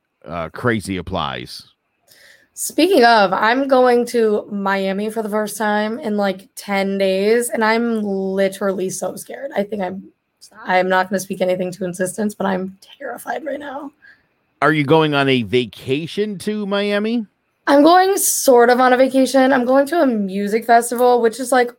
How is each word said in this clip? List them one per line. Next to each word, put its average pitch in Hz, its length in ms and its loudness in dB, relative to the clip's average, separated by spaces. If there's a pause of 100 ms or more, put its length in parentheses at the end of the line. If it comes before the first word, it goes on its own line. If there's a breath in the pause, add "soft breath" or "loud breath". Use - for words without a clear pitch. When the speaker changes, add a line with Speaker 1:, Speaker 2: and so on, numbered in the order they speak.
(240)
Speaker 1:
uh, 82 240 -8
crazy 107 480 -4
applies. 78 800 -8 (880 soft breath)
Speaker 2:
Speaking 311 440 2
of, 214 260 6
I'm 233 380 0
going 247 380 4
to 220 440 0
Miami 196 580 -4
for 220 120 -6
the 208 80 -6
first 214 260 -4
time 214 420 -2
in, 220 200 -6
like, 196 380 -4
ten 196 420 -4
days, 196 520 0
and 226 140 -4
I'm 226 400 0
literally 190 840 -2
so 185 260 -8
scared. 247 400 -12
I 202 80 0
think 202 180 -8
I'm, 190 300 -10 (540)
I'm 185 240 2
not 185 200 2
gonna 190 120 -4
speak 185 180 -8
anything 185 320 -2
to 185 140 -10
insistence, 185 500 -6
but 196 100 -6
I'm 190 360 -4
terrified - 640 -12
right 285 160 -8
now. 285 320 -14 (680 soft breath)
Speaker 1:
Are 147 120 4
you 151 100 0
going 156 300 2
on 139 160 2
a 127 140 2
vacation 131 960 -4
to 208 260 -6
Miami? 208 600 -2 (400)
Speaker 2:
I'm 294 160 6
going 370 360 6
sort 240 520 4
of 247 120 4
on 254 100 4
a 254 60 4
vacation. 262 560 2
I'm 254 100 2
going 262 220 2
to 330 160 0
a 302 40 4
music 202 600 -2
festival, 240 560 4
which 233 180 0
is, 254 140 -4
like, 247 260 2